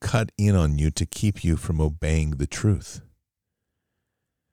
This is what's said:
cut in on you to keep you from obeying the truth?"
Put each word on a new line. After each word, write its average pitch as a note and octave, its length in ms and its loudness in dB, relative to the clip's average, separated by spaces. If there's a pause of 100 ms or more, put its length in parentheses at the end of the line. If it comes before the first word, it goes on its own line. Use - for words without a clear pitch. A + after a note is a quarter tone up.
cut - 360 0
in G#2 200 4
on D2+ 200 4
you D2+ 140 2
to E2 160 -4
keep - 380 -4
you E2 120 2
from D#2+ 240 -4
obeying D#2 520 0
the C#2+ 160 -4
truth?" - 520 -2 (1500)